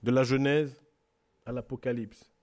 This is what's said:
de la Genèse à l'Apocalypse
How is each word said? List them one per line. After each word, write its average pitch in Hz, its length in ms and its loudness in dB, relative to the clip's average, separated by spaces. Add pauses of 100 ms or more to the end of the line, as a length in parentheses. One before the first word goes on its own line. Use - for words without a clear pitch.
de 113 80 0
la 127 120 4
Genèse 135 600 0 (640)
à 120 60 -10
l'Apocalypse 120 800 -6 (120)